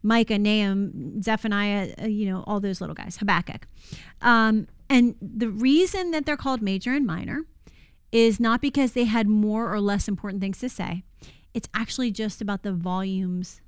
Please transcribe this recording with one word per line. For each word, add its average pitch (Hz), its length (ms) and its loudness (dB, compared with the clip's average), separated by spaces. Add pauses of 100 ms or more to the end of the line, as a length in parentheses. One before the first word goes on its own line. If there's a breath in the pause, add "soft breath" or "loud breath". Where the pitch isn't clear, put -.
Micah, 220 360 4
Nahum, 202 840 0
Zephaniah, 202 800 -2
uh, 220 40 -4
you 208 220 0
know, 185 200 -2
all 208 100 0
those 190 220 -2
little 156 140 -6
guys, - 240 -12
Habakkuk. 185 500 -2 (520 loud breath)
Um, 220 460 4 (220)
and 240 340 6
the 220 280 -4
reason 330 600 2
that 311 160 -2
they're 294 100 -2
called 262 260 -4
major 196 300 -2
and 277 140 2
minor 247 380 -6 (640 soft breath)
is 226 300 4
not 240 200 2
because 277 320 0
they 240 120 2
had 220 240 2
more 214 440 2
or 208 80 -2
less 202 280 0
important 196 340 -6
things 196 160 -4
to 254 100 -6
say. - 360 -6 (500 soft breath)
It's 233 200 -6
actually 226 360 -2
just 214 320 -6
about 202 220 -4
the 202 80 -4
volumes 185 960 -4